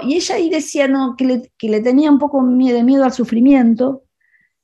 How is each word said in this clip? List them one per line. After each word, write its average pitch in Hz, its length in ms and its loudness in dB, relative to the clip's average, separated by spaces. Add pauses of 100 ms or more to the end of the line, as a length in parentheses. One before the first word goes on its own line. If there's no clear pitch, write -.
y 277 120 -2
ella 359 200 -4
ahí 339 140 -2
decía, 294 380 -2
¿no? 269 300 -2
Que 262 80 -2
le, 254 320 -4
que 220 120 -6
le 214 100 -2
tenía 269 320 2
un 277 80 4
poco 285 220 -2
mie-, 254 320 0
de 233 100 0
miedo 269 200 2
al 247 100 0
sufrimiento, 247 880 2 (600)